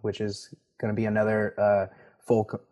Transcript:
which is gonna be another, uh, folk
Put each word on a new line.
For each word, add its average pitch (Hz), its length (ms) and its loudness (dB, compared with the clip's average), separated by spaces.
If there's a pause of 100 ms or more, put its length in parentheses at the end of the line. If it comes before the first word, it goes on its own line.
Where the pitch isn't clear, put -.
which 104 180 -4
is 104 340 -8 (260)
gonna 107 140 -2
be 110 120 0
another, 107 540 0
uh, 101 360 2 (300)
folk 110 460 0